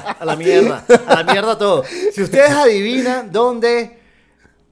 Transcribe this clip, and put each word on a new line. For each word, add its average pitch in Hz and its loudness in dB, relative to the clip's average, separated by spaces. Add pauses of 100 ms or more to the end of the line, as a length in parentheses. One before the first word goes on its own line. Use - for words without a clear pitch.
(120)
a - -12
la 156 -4
mierda, 160 0 (220)
a 165 2
la 240 0
mierda 208 -2
todo. 190 0 (300)
Si 202 -6
ustedes 277 4
adivinan 247 0
dónde 233 -2 (760)